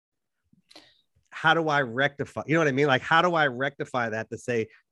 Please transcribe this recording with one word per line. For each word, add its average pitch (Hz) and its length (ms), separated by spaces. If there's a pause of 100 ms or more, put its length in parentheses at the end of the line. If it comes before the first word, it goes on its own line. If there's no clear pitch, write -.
(1300)
how 160 240
do 160 140
I 143 140
rectify, 127 680
you 135 60
know 165 80
what 151 60
I 139 40
mean? 139 160
Like, 131 140
how 165 200
do 175 140
I 151 120
rectify 127 600
that 110 200
to 117 80
say, 117 300 (240)